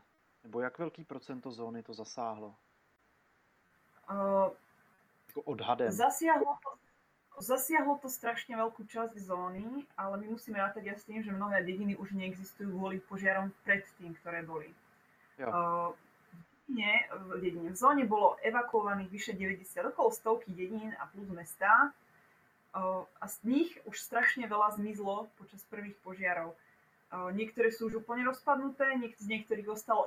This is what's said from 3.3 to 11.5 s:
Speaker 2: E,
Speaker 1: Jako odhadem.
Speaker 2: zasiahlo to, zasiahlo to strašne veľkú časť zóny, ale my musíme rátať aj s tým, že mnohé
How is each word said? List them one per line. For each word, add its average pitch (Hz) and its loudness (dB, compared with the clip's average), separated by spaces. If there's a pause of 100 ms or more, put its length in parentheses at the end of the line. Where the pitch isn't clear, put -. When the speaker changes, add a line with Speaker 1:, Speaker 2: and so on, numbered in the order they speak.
Speaker 2:
E, 196 -4 (1120)
Speaker 1:
Jako - -10
odhadem. 131 0
Speaker 2:
zasiahlo 285 4
to, 277 -10 (760)
zasiahlo 285 2
to 269 -8
strašne 233 -6
veľkú 226 -2
časť 226 -4
zóny, 190 -6 (120)
ale 196 -2
my 208 -8
musíme 220 -8
rátať 202 -2
aj 202 -6
s - -20
tým, 220 -8
že 208 -6
mnohé 196 2